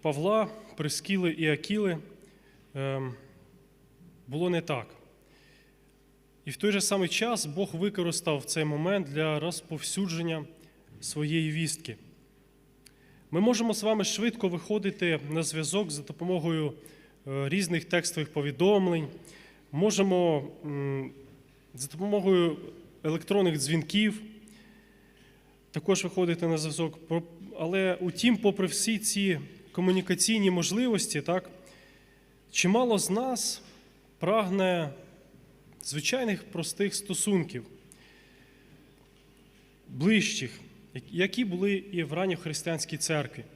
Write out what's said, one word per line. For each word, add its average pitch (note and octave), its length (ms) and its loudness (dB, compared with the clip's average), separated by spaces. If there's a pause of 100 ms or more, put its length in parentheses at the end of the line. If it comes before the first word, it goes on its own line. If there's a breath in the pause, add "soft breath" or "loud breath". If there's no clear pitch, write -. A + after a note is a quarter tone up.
Павла, F3+ 460 2 (280 loud breath)
Прискіли F3 540 0
і D#3 180 0
Акіли, F3+ 500 0 (760 loud breath)
ем, C3+ 400 -4 (1120 loud breath)
було E3 220 0
не E3+ 100 2
так. D3 260 -4 (1600 soft breath)
І D3 60 -8
в C3 60 -8
той G3+ 160 2
же G3 80 2
самий F#3+ 280 2
час A3 380 -2
Бог D#3+ 280 -2
використав E3+ 720 0
цей D#3 200 -2
момент D#3+ 420 0
для D3+ 340 0
розповсюдження E3 1040 -4 (560 loud breath)
своєї D#3 520 0
вістки. D3+ 440 -4 (1300 loud breath)
Ми D#3+ 100 0
можемо A#3 340 4
з - 80 -4
вами G#3+ 220 2
швидко G#3 440 -2
виходити F3+ 720 -2 (100)
на D#3+ 120 0
зв'язок D#3+ 480 -2
за D3 120 -8
допомогою, D#3+ 720 -2 (540 loud breath)
е, C#3 220 -2
різних E3+ 360 0
текстових E3+ 480 0
повідомлень, E3 760 2 (640 loud breath)
можемо, F3+ 760 4 (160)
м, C#3 480 -4 (640)
за C#3 140 -8
допомогою F#3 680 4 (480)
електронних E3 540 2
дзвінків E3 640 2 (1500 loud breath)
також F#3 340 0
виходити E3+ 420 0
на E3 120 2
зв'язок. D#3+ 480 -4
Про-, E3 160 -2 (360)
але, F#3 360 0
утім, G3 420 2
попри G3 300 2
всі A3 320 0
ці G3 400 0 (340)
комунікаційні F#3 760 4
можливості, F3+ 680 0
так, F3+ 300 -2 (1000 loud breath)
чимало A3 480 4
з F#3 120 0
нас B3 520 -2 (560 loud breath)
прагне F#3 720 2 (920)
звичайних G#3 600 -2
простих F3+ 500 -2
стосунків, F3+ 720 -2 (2250 loud breath)
ближчих, C#3+ 720 0 (500)
які G3 340 0
були G3 280 0
і F#3+ 300 -4
в C#3+ 100 -4
ранньохристиянській E3 840 -2
церкві. C#3+ 480 -4 (120)